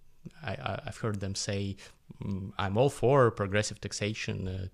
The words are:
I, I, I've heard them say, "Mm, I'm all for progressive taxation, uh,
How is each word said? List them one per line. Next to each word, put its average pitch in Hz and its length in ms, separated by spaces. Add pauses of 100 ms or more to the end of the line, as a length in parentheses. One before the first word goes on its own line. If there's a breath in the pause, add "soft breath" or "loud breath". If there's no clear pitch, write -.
(420)
I, - 100
I, - 340
I've - 120
heard 104 220
them 98 140
say, 98 420 (460 loud breath)
"Mm, 98 360
I'm 98 200
all 139 120
for 123 400
progressive 104 500
taxation, 104 680
uh, 92 260